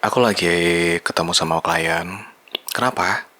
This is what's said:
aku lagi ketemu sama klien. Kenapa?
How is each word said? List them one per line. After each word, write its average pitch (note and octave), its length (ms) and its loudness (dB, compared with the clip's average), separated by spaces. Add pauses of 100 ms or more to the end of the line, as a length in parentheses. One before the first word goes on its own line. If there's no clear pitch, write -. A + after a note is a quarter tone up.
aku A#2+ 240 2
lagi G2 300 2 (500)
ketemu E2+ 320 -2
sama E2 240 0
klien. F#2 640 -2 (480)
Kenapa? G#2+ 560 -2 (120)